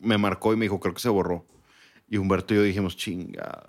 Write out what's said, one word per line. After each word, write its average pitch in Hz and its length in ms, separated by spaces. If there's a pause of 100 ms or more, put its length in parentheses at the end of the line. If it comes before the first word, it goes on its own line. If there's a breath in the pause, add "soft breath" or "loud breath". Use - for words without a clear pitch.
me 107 160
marcó 104 380
y - 20
me 113 80
dijo, 98 160
"Creo 117 140
que - 60
se 123 100
borró". 87 340 (640 soft breath)
Y 107 80
Humberto 95 380
y - 20
yo 104 60
dijimos, 98 340
"Chinga". - 720